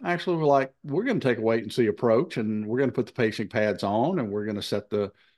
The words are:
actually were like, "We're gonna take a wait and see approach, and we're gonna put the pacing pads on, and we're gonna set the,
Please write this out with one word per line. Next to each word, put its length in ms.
actually 340
were 80
like, 280
"We're 200
gonna 160
take 200
a 20
wait 220
and 100
see 140
approach, 500
and 280
we're 140
gonna 120
put 160
the 40
pacing 380
pads 340
on, 360
and 100
we're 160
gonna 160
set 280
the, 220